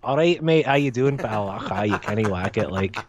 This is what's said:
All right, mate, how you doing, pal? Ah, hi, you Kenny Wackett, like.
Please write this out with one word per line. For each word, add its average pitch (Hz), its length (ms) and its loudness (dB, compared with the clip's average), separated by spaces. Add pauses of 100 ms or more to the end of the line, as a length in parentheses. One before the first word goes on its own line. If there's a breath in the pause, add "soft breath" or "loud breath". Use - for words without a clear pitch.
All 139 160 -2
right, 170 240 2
mate, 160 240 4
how 135 100 4
you 143 160 2
doing, 135 260 0
pal? 107 320 -4
Ah, 101 100 -8
hi, 104 260 -2
you 104 140 2
Kenny 110 260 -2
Wackett, 95 460 -2
like. 95 380 -4